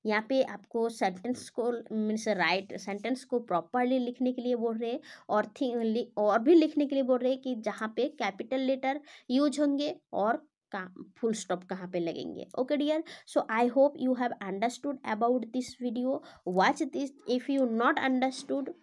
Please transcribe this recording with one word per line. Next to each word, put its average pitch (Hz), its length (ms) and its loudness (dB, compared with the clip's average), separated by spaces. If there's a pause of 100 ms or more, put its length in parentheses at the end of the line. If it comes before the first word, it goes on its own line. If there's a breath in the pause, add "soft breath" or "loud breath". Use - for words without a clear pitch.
यहाँ 214 240 0
पे 262 140 4
आपको 226 460 -4
सेंटेंस 226 600 -4
को, 233 460 -4
मीन्स 220 320 -2
राइट 190 500 0
सेंटेंस 208 460 -6
को 247 160 -2
प्रॉपरली 247 600 0
लिखने 247 340 -2
के 254 80 -6
लिए 247 140 0
बोल 226 220 -2
रहे 233 140 -4
हैं, 262 80 -6 (300 loud breath)
और 214 160 2
थिंग 240 360 -2
लि-, 226 360 -2
और 208 220 4
भी 254 140 6
लिखने 302 320 6
के 285 100 -2
लिए 269 80 4
बोल 254 160 4
रहे 247 120 2
हैं 262 100 -2
कि 254 140 -4
जहाँ 220 400 -6
पे 240 120 0
कैपिटल 240 520 -4
लेटर 269 420 0 (280 loud breath)
यूज़ 277 320 2
होंगे 285 380 0 (140)
और 214 340 0 (280)
का-, 185 420 -12
फुल 226 160 0
स्टॉप 185 300 -4
कहाँ 185 240 -8
पे 180 120 -4
लगेंगे। - 480 -6 (120)
Okay, 254 220 0
dear? 302 220 0 (340 loud breath)
So - 140 2
I 240 260 2
hope 285 240 4
you 254 200 2
have 247 100 0 (220)
understood 247 420 -2 (220)
about 240 240 2 (140)
this 247 320 -6
video। 247 320 -2 (280 loud breath)
Watch 220 480 2
this। 269 140 -2 (220)
If 247 180 2
you 277 120 2 (200)
not 285 140 4 (140)
understood 262 600 -2 (140)